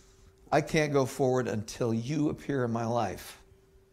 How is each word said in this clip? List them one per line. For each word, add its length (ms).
I 100
can't 320
go 120
forward 420
until 460
you 360
appear 340
in 80
my 140
life 560